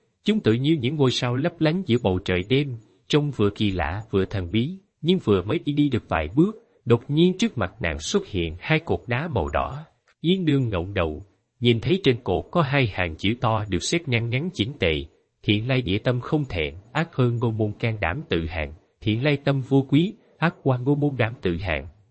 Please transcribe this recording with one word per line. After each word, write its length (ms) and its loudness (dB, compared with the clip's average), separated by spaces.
Chúng 160 2
tự 140 4
như 280 2
những 140 0
ngôi 160 4
sao 240 -2
lấp 260 -2
lánh 240 2
giữa 180 4
bầu 220 4
trời 240 0
đêm, 280 0
trông 240 2
vừa 180 2
kỳ 220 0
lạ 300 -2
vừa 140 2
thần 260 -6
bí. 260 -2
Nhưng 220 2
vừa 180 4
mới 180 -4
đi, 140 -4
đi 160 4
được 200 -2
vài 260 0
bước, 200 4
đột 220 4
nhiên 300 4
trước 200 -2
mặt 220 -2
nàng 200 -2
xuất 280 -4
hiện 320 -4
hai 200 0
cột 280 -2
đá 200 -4
màu 260 -2
đỏ. 320 -2
Yến 240 0
Nương 240 2
ngẩng 240 -4
đầu, 320 -2
nhìn 200 4
thấy 240 0
trên 200 4
cột 280 -2
có 100 2
hai 260 2
hàng 280 -4
chữ 260 -2
to 280 0
được 140 -2
xếp 220 -2
ngay 160 0
ngắn 320 -4
chỉnh 260 -2
tề: 260 0
"Thiện 240 2
lai 140 0
địa 160 -2
tâm 240 -2
không 240 -2
thẹn, 280 -4
ác 220 -4
hơn 220 2
ngô 140 0
môn 280 -2
can 200 -2
đảm 300 -2
tự 160 0
hạn, 280 -6
thiện 220 0
lai 140 2
tâm 240 0
vô 280 2
quý, 240 4
ác 260 0
qua 140 2
ngô 180 0
môn 220 0
đảm 240 0
tự 160 0
hạn." 300 -4